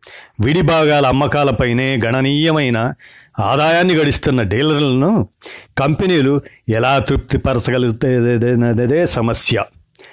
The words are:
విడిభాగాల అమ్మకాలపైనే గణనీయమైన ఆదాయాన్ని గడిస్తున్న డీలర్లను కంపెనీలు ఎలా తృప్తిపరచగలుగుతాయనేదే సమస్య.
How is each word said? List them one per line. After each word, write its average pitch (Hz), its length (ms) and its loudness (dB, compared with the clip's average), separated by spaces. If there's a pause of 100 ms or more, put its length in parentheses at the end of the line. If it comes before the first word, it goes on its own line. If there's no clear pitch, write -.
(420)
విడిభాగాల 151 680 2
అమ్మకాలపైనే 131 960 0
గణనీయమైన 135 880 0 (460)
ఆదాయాన్ని 160 560 2
గడిస్తున్న 143 460 0
డీలర్లను 143 840 0 (500)
కంపెనీలు 143 640 0 (280)
ఎలా 123 300 0
తృప్తిపరచగలుగుతాయనేదే 123 2000 0
సమస్య. 113 580 -2 (500)